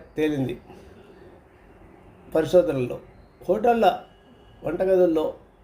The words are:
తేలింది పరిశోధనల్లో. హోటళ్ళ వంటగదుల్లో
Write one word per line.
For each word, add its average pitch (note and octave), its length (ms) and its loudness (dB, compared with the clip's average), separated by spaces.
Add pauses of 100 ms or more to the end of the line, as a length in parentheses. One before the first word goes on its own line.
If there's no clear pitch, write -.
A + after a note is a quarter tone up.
(160)
తేలింది D3 440 -4 (1700)
పరిశోధనల్లో. D#3 640 0 (480)
హోటళ్ళ A3 500 2 (640)
వంటగదుల్లో F3 720 0 (300)